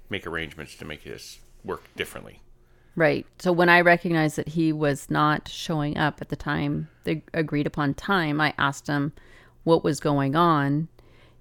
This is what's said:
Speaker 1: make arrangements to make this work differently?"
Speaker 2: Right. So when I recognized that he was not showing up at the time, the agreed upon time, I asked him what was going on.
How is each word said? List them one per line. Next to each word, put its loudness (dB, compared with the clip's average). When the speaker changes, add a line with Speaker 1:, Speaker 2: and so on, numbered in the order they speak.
Speaker 1:
make -8
arrangements -8
to -16
make -14
this -16
work -10
differently?" -12
Speaker 2:
Right. 2
So 0
when 4
I 8
recognized 2
that -6
he 0
was -2
not 0
showing -4
up -2
at -12
the -4
time, -4
the -2
agreed -2
upon -2
time, -2
I 0
asked -4
him -2
what 4
was 0
going 0
on. 2